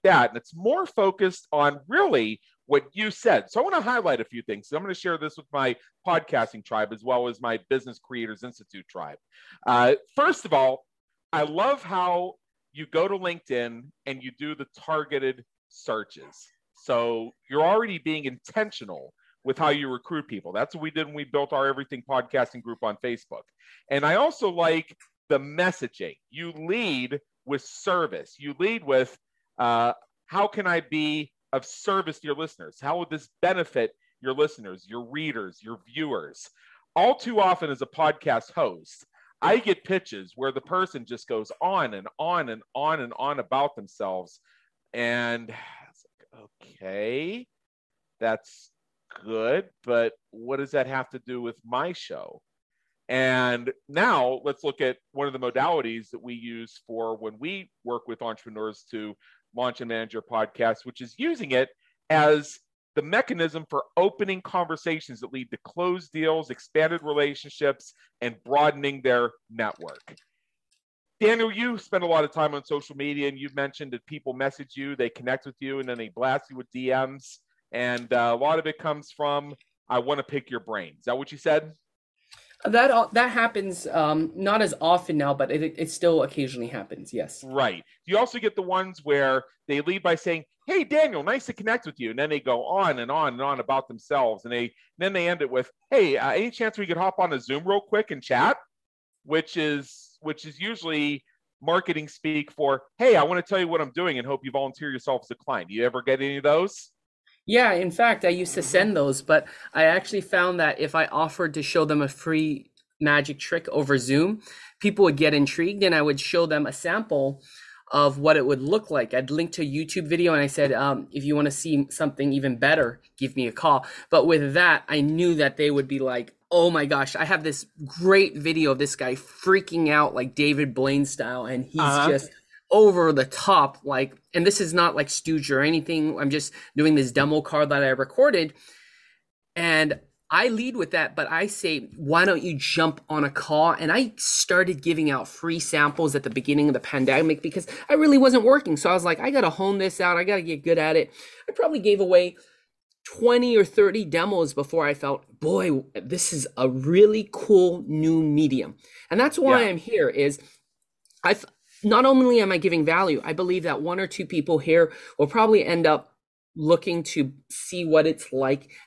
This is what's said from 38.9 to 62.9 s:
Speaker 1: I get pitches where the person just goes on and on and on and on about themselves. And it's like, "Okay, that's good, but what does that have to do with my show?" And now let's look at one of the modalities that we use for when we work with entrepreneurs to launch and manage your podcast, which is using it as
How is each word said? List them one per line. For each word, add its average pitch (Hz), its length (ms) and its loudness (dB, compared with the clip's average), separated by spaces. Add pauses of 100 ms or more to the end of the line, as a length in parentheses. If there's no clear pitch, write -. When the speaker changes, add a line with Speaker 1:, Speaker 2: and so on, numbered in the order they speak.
Speaker 1:
I 196 180 2
get 202 260 -2
pitches 107 520 -6
where 135 160 -4
the 135 80 -8
person 165 460 -6
just 120 220 -14
goes 110 220 -6 (120)
on 170 320 -2
and 98 140 -14 (100)
on 160 320 -4
and 110 120 -12 (120)
on 147 260 -2
and 120 160 -10
on 139 220 -4
about 139 380 -2
themselves. 95 640 -10 (520)
And 120 580 -6
it's - 540 -20 (140)
like, - 300 -20 (140)
"Okay, 123 840 -8 (720)
that's - 500 -4 (540)
good, 113 460 -2 (140)
but 117 280 0 (200)
what 120 260 -8
does 139 140 -8
that 131 140 0
have 131 240 -6
to 131 100 -16
do 123 200 -10
with 117 240 -10
my 131 280 -4
show?" 55 500 -16 (640)
And 127 640 0 (160)
now 143 560 0
let's 139 200 -6
look 143 180 -4
at 127 160 -2 (140)
one 139 140 -6
of 135 60 -6
the 127 60 -10
modalities 123 720 -4
that - 120 -16
we 123 120 -14
use 117 520 -16
for 113 300 -6
when 107 220 -14
we 180 320 -12 (140)
work 120 220 -8
with 113 140 -12
entrepreneurs 110 720 -10
to 107 260 -10 (380)
launch 123 260 -4
and 120 80 -10
manage 113 240 -6
your 110 100 -10
podcast, 113 640 -2
which 127 160 -18
is 123 160 -16
using 240 360 -6
it 131 180 0 (400)
as 151 480 2 (380)